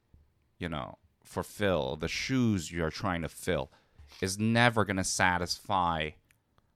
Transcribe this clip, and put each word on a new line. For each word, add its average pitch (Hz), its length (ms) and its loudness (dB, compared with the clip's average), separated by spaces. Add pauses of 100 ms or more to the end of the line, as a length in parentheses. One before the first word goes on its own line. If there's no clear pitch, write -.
(600)
you 87 100 -6
know, 67 300 -8 (240)
fulfill, 82 720 0
the 80 120 -6
shoes 107 640 0
you 85 140 -2
are 80 60 0
trying 87 320 -4
to 80 60 -6
fill, 73 420 -4 (500)
is 95 180 -4
never 113 460 4
gonna 95 180 -2
satisfy 87 1080 0 (640)